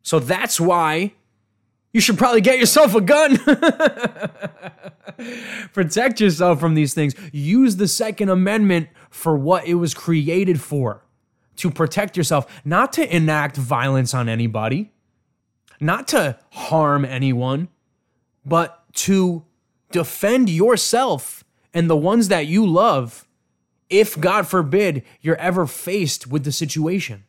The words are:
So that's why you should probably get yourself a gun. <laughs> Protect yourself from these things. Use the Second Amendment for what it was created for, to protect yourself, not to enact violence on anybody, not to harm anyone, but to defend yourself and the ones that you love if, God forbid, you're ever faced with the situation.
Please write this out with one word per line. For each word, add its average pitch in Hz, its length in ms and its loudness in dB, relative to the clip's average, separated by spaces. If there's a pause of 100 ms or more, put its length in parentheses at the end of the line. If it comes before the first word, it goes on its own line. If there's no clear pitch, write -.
So - 180 0
that's 180 400 -4
why 170 540 0 (800)
you 226 80 2
should 196 160 2
probably 240 240 4
get 254 180 4
yourself 240 360 4
a 220 60 4
gun. 285 360 4
<laughs> - 2250 -4
Protect 214 480 -2
yourself 175 380 2
from 160 160 0
these 147 180 0
things. 147 220 -2 (160)
Use 196 440 2
the 190 120 -2
Second 220 420 -4
Amendment 185 600 2 (200)
for 160 260 -2
what 151 320 0
it 175 60 0
was 170 200 -2
created 170 680 0
for, 127 420 -6 (540)
to 170 140 -4
protect 165 440 -2
yourself, 156 300 0 (180)
not 196 300 0
to 294 220 -2
enact 151 420 0
violence 131 560 -2
on 123 160 -2
anybody, 117 640 -4 (840)
not 185 280 -2
to 170 300 0 (140)
harm 147 520 0
anyone, 131 680 -4 (760)
but 165 380 -2 (100)
to 185 500 0 (480)
defend 214 560 0
yourself 214 960 0 (300)
and 170 160 0
the 160 80 4
ones 196 300 2
that 170 180 0
you 196 200 2
love 160 600 0 (640)
if, 202 300 2
God 185 280 0
forbid, 170 560 0 (180)
you're 151 160 0
ever 180 280 -2
faced 175 600 -6
with 139 160 -4
the 143 80 -4
situation. 156 760 -4